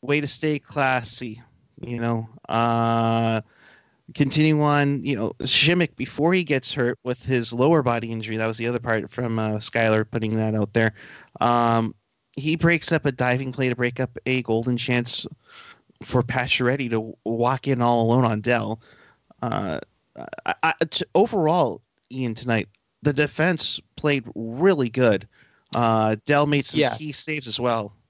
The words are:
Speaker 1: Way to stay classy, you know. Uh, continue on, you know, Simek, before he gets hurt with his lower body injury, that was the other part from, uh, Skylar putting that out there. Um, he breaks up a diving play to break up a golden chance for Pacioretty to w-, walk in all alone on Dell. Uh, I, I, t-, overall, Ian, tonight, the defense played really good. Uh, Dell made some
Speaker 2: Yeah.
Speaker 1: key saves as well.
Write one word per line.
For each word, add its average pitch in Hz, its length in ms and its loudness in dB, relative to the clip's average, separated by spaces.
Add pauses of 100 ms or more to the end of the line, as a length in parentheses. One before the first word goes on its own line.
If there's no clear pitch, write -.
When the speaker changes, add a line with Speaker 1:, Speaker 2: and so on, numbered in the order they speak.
Speaker 1:
Way 143 180 0
to 143 80 -4
stay 151 320 -2
classy, 123 800 -4 (380)
you 120 180 -8
know. 117 300 -2 (220)
Uh, 113 880 2 (760)
continue 151 480 2
on, 143 440 2
you 143 100 -2
know, 104 240 -4
Simek, 160 560 2
before 147 380 0
he 185 100 2
gets 143 300 -2
hurt 123 320 -2
with 123 180 -6
his 123 300 0
lower 143 300 4
body 117 280 -2
injury, 110 240 -6
that 110 100 -2
was 110 120 -2
the 117 100 -4
other 120 120 -2
part 117 300 -2
from, 113 300 -4
uh, 107 200 -2
Skylar 110 440 2
putting 110 320 -4
that 110 200 0
out 101 180 -2
there. 113 200 4 (460)
Um, 120 560 2 (400)
he 156 220 -2
breaks 170 340 2
up 156 140 0
a 139 80 0
diving 127 400 0
play 131 160 0
to 120 80 -2
break 123 240 -2
up 123 240 -4
a 127 160 0
golden 117 340 0
chance 120 500 -2 (760)
for - 200 0
Pacioretty 123 680 0
to 117 60 -2
w-, 110 280 -4
walk 120 460 0
in 120 120 0
all 120 200 4
alone 120 240 4
on 107 160 0
Dell. 113 400 -2 (600)
Uh, 101 380 -4 (680)
I, - 160 -2
I, 160 120 0 (180)
t-, - 140 -6 (100)
overall, 165 680 2 (300)
Ian, 123 240 -4
tonight, 110 320 0 (360)
the 147 100 2
defense 156 680 0 (160)
played 143 300 0 (100)
really 127 540 2
good. 110 400 2 (440)
Uh, 110 520 2
Dell 147 200 4
made 143 200 0
some 151 160 -2
Speaker 2:
Yeah. 120 160 0
Speaker 1:
key 147 160 -10
saves 151 340 -8
as 107 100 -4
well. 113 380 -2 (140)